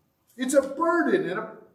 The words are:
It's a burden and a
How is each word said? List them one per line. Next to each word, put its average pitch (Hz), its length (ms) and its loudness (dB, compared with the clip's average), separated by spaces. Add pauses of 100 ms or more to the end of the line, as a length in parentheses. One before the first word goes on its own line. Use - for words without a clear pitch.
(360)
It's 262 180 -4
a 277 80 6
burden 302 680 0
and 196 120 -6
a 220 120 -12 (220)